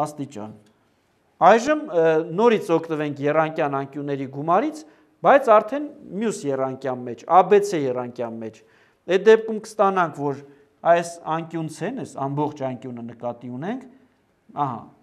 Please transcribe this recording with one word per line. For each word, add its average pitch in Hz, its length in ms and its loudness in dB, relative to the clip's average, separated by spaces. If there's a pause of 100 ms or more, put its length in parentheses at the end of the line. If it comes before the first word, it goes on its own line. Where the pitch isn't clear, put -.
աստիճան։ 107 480 -12 (920)
Այժմ, 240 340 4 (120)
ը, 165 120 2 (360)
նորից 220 320 2
օգտվենք 151 540 -2
եռանկյան 156 500 0
անկյունների 139 560 -6
գումարից, 175 460 0 (480)
բայց 262 300 6
արդեն 285 340 0 (320)
մյուս 196 240 -2
եռանկյան 131 640 -4
մեջ, - 180 -14
A 180 160 8
B 202 160 6
C 196 220 -2
եռանկյան 123 580 -4
մեջ։ 113 220 -14 (500)
Այդ 190 140 4
դեպքում 220 400 4
կստանանք, 180 580 0
որ 139 160 -4 (460)
այս 170 240 4 (260)
անկյուն 165 400 -8
C-ն, 247 300 -6
այս - 180 -16
ամբողջ 147 460 -4
անկյունը 120 400 -12
նկատի 120 480 -10
ունենք, 220 280 -8 (680)
ահա, 131 240 -4 (220)